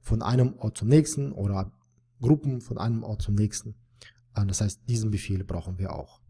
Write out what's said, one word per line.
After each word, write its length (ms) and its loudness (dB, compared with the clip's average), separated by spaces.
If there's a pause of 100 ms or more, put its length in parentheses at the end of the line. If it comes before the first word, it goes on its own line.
von 200 0
einem 380 2
Ort 200 -4
zum 100 -2
nächsten 420 4
oder 400 -2 (500)
Gruppen 400 2
von 160 -8
einem 280 -2
Ort 180 -6
zum 140 0
nächsten. 400 -2 (580)
Äh, 120 0
das 140 -2
heißt, 280 -2
diesen 240 0
Befehl 320 -2
brauchen 340 -8
wir 160 -6
auch. 360 -14